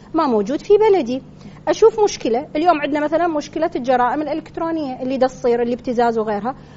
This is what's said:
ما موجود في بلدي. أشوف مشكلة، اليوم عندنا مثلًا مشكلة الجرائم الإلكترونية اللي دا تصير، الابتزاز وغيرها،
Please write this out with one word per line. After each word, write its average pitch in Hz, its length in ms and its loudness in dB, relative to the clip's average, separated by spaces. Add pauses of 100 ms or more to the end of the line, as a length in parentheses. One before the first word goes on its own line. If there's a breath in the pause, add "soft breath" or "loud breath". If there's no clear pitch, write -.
(140 loud breath)
ما 311 140 2
موجود 220 320 0
في - 180 2
بلدي. 339 440 2 (460 loud breath)
أشوف 415 360 4
مشكلة، 285 520 -2
اليوم 311 260 2
عندنا 294 180 -2
مثلًا 311 280 0
مشكلة 311 480 -4
الجرائم 247 460 0
الإلكترونية 311 800 -6
اللي 262 160 -4
دا 254 100 2
تصير، 240 340 -2
الابتزاز 240 560 -2
وغيرها، 214 380 -4 (220 loud breath)